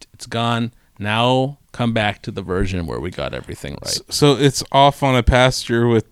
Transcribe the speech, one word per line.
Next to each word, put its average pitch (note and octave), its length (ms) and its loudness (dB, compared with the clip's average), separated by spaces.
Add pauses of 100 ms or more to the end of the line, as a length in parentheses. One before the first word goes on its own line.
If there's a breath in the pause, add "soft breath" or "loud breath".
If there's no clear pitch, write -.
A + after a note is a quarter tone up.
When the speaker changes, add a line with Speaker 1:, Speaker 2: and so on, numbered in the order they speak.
(140)
Speaker 1:
it's - 120 -20
gone. A#2 460 -4 (260)
Now B2 600 0 (160)
come A#2 200 -2
back G#2 300 -2
to - 80 -10
the G2 100 -10
version F#2 440 -2
where A#1+ 140 -8
we E2 120 -8
got C#2 220 -8
everything C#2+ 400 -12
right." - 140 -12
Speaker 2:
S-, - 220 -6
so C#3+ 280 4
it's C#3 340 2
off C#3 320 4
on C3 140 2
a A#2+ 60 2
pasture B2 640 2
with A2+ 240 2